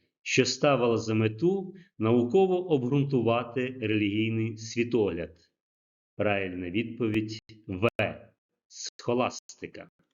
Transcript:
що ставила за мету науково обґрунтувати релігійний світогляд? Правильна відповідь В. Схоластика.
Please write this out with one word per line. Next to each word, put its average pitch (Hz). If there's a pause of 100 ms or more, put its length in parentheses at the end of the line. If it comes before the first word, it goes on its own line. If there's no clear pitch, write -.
(280)
що 127
ставила 120
за 110
мету 160 (220)
науково 180
обґрунтувати 127
релігійний 110
світогляд? 110 (680)
Правильна 95
відповідь 110 (280)
В. 98 (800)
Схоластика. - (240)